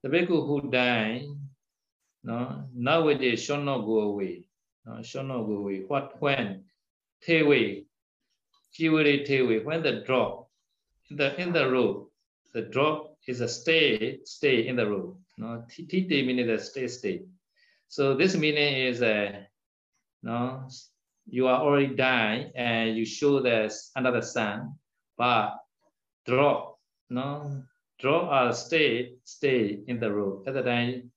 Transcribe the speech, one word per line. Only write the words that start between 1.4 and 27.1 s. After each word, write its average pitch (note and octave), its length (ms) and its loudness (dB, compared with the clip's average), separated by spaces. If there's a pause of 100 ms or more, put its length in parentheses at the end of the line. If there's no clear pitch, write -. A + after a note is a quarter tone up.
no? C3 500 -6
Now D3 360 2
it C#3+ 120 2
is A#2+ 220 2
shall D3 180 -2
not C3+ 240 -2
go A2 140 2
away, G2 480 -4 (360)
no? A#2 200 -14
Shall C3+ 200 -10
not B2+ 200 -6
go G#2 140 -4
away. G2 300 -6
What, C#3 320 -4
when? B2+ 440 -2 (640)
Tewe, C3+ 600 2 (920)
jiwere D#3 520 4
tewe. B2 360 2
When D#3+ 200 -4
the A#2 180 0
drop A#2+ 480 -2 (600)
in C#3+ 60 -12
the, C#3 220 -2
in F3+ 140 -4
the C#3 160 2
road, A2+ 380 0 (460)
the A2+ 100 -4
drop D3+ 540 -2 (100)
is A#2+ 140 -6
a A2 60 -2
stay, C3 760 2
stay B2+ 420 2
in B2+ 80 -4
the A2 140 2
road. F#2+ 260 -4 (220)
No, A#2 320 -10
ti-, - 160 -16
tite E3+ 400 0
meaning B2 220 0
the A2+ 100 0
stay, B2+ 300 -6
stay. A2 340 -6 (680)
So C#3 280 0
this F3+ 200 2
meaning D3 520 2
is, B2 160 0
uh, G2+ 400 0 (800)
no, B2+ 440 -4 (640)
you B2+ 180 2
are B2+ 140 4
already C#3 340 2
dying A#2+ 600 0
and A2+ 420 0
you A2+ 80 0
show C#3 360 2
the A2+ 240 2
s-, - 300 -10
another B2+ 280 0
sun, A#2 500 -4 (440)
but A#2+ 380 2 (680)
drop, C3 540 2 (300)
no? C#3+ 540 -6 (360)